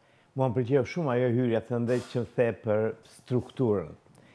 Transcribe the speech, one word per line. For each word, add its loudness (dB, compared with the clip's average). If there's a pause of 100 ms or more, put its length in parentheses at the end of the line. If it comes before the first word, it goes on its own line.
(360)
Mua 2
më -4
pëlqeu 2
shumë -2
ajo 2
hyrja 2 (100)
thënde 0 (100)
që -4 (160)
the 4 (180)
për 0 (320)
strukturën. -2 (440)